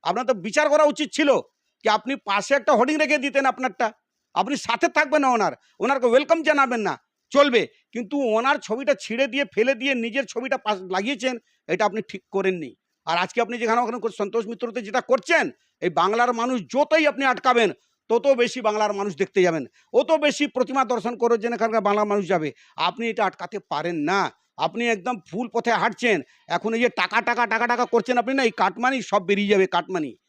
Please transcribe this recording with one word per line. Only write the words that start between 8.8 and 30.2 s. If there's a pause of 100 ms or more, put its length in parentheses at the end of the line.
ছিঁড়ে
দিয়ে
ফেলে
দিয়ে
নিজের
ছবিটা
পাশ
লাগিয়েছেন, (320)
এটা
আপনি
ঠিক
করেননি। (360)
আর
আজকে
আপনি
যেখানে
ওখানে
কর-,
সন্তোষ
মিত্রতে
যেটা
করছেন, (360)
এই
বাংলার
মানুষ (120)
যতই
আপনি
আটকাবেন, (400)
তত (120)
বেশি
বাংলার
মানুষ
দেখতে
যাবেন, (300)
অত
বেশি
প্রতিমা
দর্শন
করার
জন্য
এখানকার
বাংলার
মানুষ
যাবে। (280)
আপনি
এটা
আটকাতে (120)
পারেন
না, (380)
আপনি
একদম (100)
ভুল
পথে
হাঁটছেন। (300)
এখন
এই
যে
টাকা,
টাকা,
টাকা,
টাকা
করছেন
আপনি
না,
এই
কাটমানি
সব
বেরিয়ে
যাবে,
কাটমানি। (180)